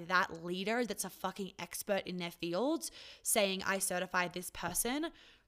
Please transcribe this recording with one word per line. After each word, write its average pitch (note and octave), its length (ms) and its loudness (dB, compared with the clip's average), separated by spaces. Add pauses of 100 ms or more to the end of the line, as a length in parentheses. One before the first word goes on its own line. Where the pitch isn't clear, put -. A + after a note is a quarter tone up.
that F3+ 360 4
leader F#3+ 400 2
that's G3+ 200 -2
a F#3 60 -6
fucking F#3+ 500 -4
expert - 440 0
in F3+ 120 -4
their E3+ 160 -2
field G#3 580 0 (320)
saying, F#3+ 420 4
"I G3 140 0
certify F3+ 480 0
this F3+ 240 -6
person B3+ 640 -2 (360)